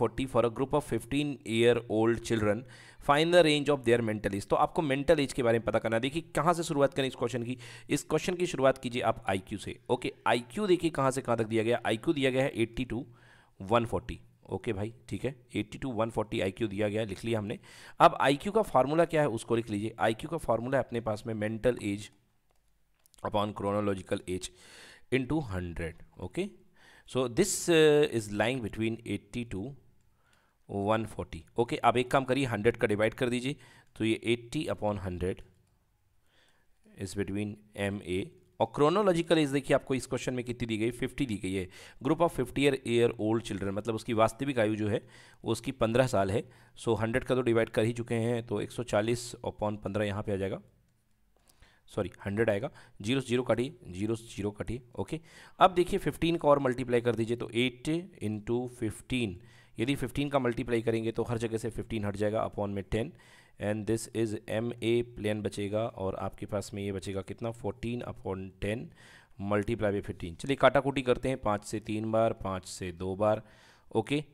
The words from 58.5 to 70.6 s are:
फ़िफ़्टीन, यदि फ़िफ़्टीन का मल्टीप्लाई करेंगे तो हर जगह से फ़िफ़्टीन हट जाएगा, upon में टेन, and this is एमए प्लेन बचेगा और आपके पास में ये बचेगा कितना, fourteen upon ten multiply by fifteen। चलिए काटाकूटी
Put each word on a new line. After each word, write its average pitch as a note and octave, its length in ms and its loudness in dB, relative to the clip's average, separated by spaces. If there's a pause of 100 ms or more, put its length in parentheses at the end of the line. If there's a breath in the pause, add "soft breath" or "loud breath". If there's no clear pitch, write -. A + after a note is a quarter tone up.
फ़िफ़्टीन, A2+ 600 -4 (380 soft breath)
यदि B2 160 0
फ़िफ़्टीन C#3 340 -2
का C#3 100 0
मल्टीप्लाई A#2+ 440 0
करेंगे A2+ 300 0
तो A#2 100 -2
हर A#2 160 -2
जगह A2+ 180 -2
से A2 140 -6
फ़िफ़्टीन G#2+ 340 -4
हट G2+ 120 -4
जाएगा, G#2 360 0
upon G2+ 160 -4
में G2+ 220 -6
टेन, A#2 220 -2 (500 soft breath)
and G#2+ 280 -2
this - 260 -2
is A2 200 0 (120)
एमए A#2 540 0
प्लेन G#2+ 400 -4
बचेगा G2+ 440 -2
और F#2+ 280 -4
आपके G2 320 -8
पास G2 280 -4
में G2+ 80 -6
ये G2+ 100 -2
बचेगा F#2+ 300 -6
कितना, A2+ 300 -8
fourteen A#2 560 -6
upon - 280 -6 (280)
ten G#2+ 140 -2 (720 loud breath)
multiply G#2 400 2
by G2 140 -2
fifteen। F2 300 -10
चलिए C#3 200 -2
काटाकूटी C3+ 460 4